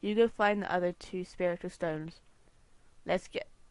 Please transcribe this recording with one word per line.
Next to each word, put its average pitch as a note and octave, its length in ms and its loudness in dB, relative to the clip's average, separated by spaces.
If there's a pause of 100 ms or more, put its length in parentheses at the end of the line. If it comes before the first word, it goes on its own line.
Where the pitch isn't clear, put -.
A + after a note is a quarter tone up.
You G#3 140 -2
go A3+ 140 6
find G#3 340 2
the - 100 -4
other F3+ 200 2
two F3+ 320 -8
spiritual F3+ 460 -2
stones. D#3+ 500 -6 (840)
Let's - 240 -2
get - 200 -8 (220)